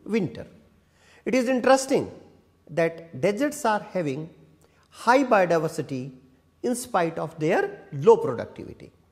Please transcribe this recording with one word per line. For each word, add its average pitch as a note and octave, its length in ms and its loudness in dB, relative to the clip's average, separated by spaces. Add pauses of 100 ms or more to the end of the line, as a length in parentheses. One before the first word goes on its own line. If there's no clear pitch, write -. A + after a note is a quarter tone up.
winter. G3 420 -4 (800)
It G3+ 80 -2
is B3 160 2
interesting B3+ 640 2 (580)
that E3 500 -4
deserts G#3+ 460 -2
are G#3+ 140 2 (120)
having D#3 380 -6 (640)
high C4 320 4
biodiversity D#3+ 880 0 (500)
in B3 140 -2
spite E3+ 420 -2
of E3 220 -8
their A3+ 520 -2
low E3+ 260 6
productivity. - 760 -8 (200)